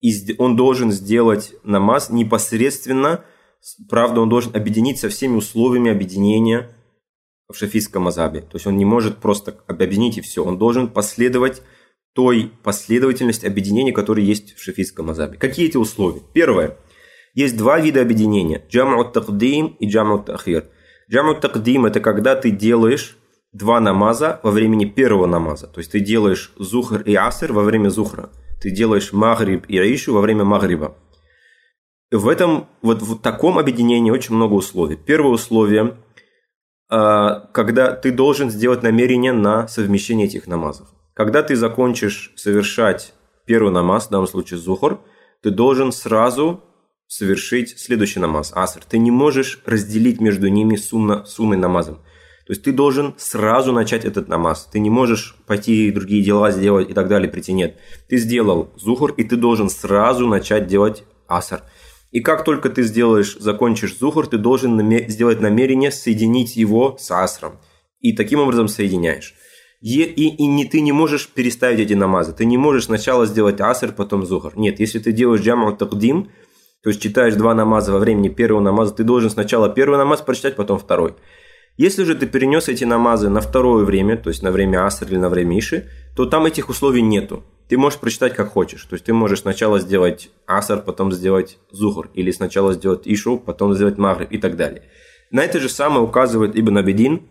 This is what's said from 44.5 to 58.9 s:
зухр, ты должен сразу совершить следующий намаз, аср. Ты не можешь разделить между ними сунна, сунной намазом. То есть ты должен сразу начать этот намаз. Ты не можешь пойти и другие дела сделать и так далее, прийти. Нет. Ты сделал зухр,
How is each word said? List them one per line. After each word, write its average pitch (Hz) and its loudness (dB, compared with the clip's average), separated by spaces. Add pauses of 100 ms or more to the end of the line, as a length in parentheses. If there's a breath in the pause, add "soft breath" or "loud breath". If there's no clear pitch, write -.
зухр, 95 -2 (420 soft breath)
ты 107 -2
должен 127 2
сразу 123 -2 (440)
совершить 107 -4
следующий 104 -2
намаз, 78 -4
аср. 90 -4
Ты 113 -2
не 117 4
можешь 131 0
разделить 113 0
между 101 0
ними 107 2
сунна, 104 -2
сунной 110 -2
намазом. 87 -2 (460 soft breath)
То - -8
есть 101 -16
ты 139 0
должен 139 0
сразу 117 0
начать 117 0
этот 101 -4
намаз. 82 -4
Ты 107 -2
не 107 2
можешь 117 0 (100)
пойти 107 0
и 101 0
другие 101 0
дела 104 4
сделать 95 2
и 85 -12
так 95 0
далее, 95 0
прийти. 92 -8
Нет. 90 -2 (300 soft breath)
Ты 131 0
сделал 110 0
зухр, 135 0